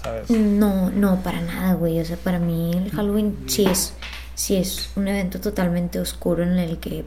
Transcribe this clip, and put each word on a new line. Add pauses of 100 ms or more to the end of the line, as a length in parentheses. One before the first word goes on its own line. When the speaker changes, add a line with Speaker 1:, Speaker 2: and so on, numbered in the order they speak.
Speaker 1:
¿sabes?
Speaker 2:
No,
no,
para
nada,
güey,
o
sea,
para
mí
el
Halloween (100)
sí
Speaker 1:
Ujú.
Speaker 2:
es, (400)
sí
es
un
evento
totalmente
oscuro
en
el
que